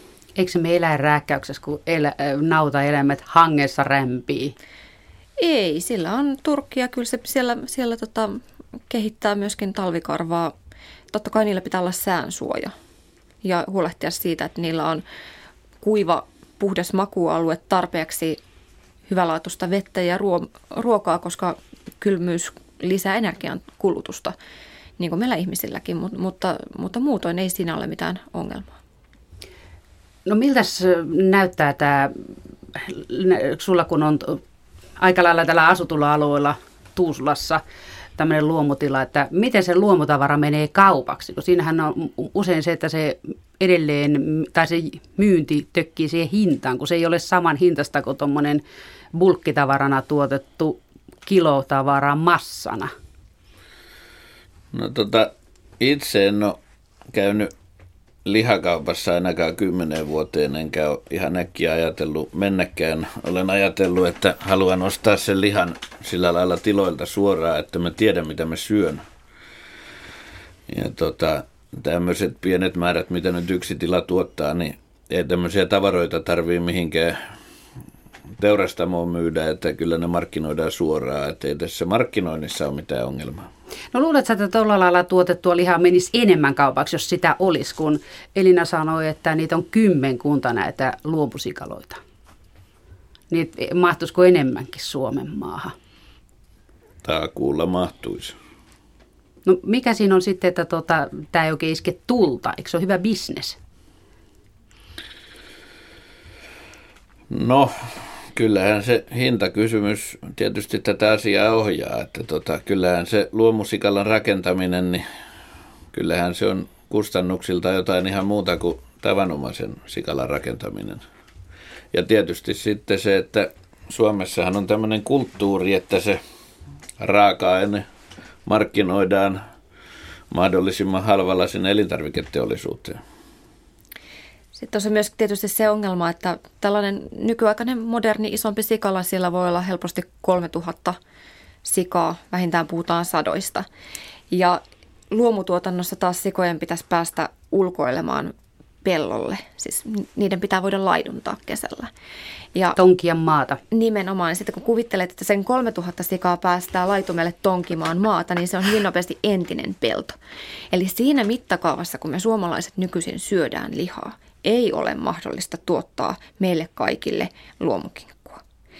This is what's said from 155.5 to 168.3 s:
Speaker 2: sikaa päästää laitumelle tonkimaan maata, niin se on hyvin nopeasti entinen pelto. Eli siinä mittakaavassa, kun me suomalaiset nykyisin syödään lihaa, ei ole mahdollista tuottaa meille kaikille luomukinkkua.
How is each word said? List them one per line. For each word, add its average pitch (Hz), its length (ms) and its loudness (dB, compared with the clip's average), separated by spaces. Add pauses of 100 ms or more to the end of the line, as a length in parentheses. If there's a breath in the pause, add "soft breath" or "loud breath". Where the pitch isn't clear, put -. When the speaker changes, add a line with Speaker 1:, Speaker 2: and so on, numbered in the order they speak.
Speaker 2:
sikaa 180 340 0
päästää 180 520 0
laitumelle 175 540 -2
tonkimaan 175 560 0
maata, 185 360 0
niin 175 140 0
se 190 80 -4
on 190 100 0
hyvin 208 160 4
nopeasti 180 420 -2
entinen 190 560 -2
pelto. - 340 -4 (580 loud breath)
Eli 185 160 2
siinä 254 360 2
mittakaavassa, 180 720 -2
kun 160 120 -8
me 185 100 -4
suomalaiset 185 560 -2
nykyisin 180 420 -4
syödään - 580 -2
lihaa, - 400 -8 (280 soft breath)
ei 233 280 2
ole - 220 -2
mahdollista - 640 -6 (100)
tuottaa - 500 -4 (220 soft breath)
meille 175 360 -2
kaikille - 540 -4 (320 soft breath)
luomukinkkua. - 800 -8 (400 loud breath)